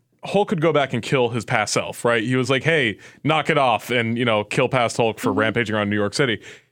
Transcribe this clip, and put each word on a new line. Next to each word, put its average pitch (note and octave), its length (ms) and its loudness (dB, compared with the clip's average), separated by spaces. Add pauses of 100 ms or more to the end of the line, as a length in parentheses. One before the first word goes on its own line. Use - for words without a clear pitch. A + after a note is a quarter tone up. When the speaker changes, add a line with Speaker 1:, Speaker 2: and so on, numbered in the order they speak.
(260)
Speaker 1:
Hulk G3+ 240 0
could E3+ 120 -2
go E3 100 2
back C#3 220 0
and A#2 80 -2
kill B2 280 0
his A#2 160 -6
past A2 280 0
self, G2+ 320 -4
right? A#2 180 2
He B2+ 120 -2
was B2+ 160 0
like, C3 120 2
"Hey, C#3 360 0 (240)
knock D3 260 0
it D#3 80 2
off," B2 320 2
and, A#2 300 0
you B2+ 60 2
know, G#2+ 180 2
kill B2+ 260 0
past B2 280 0
Hulk A2+ 200 0
for - 140 -2
Speaker 2:
Mm-hmm. - 80 0
Speaker 1:
rampaging G#2+ 360 0
around G#2 140 0
New G#2 60 0
York G#2 180 0
City. A#2+ 300 0 (280)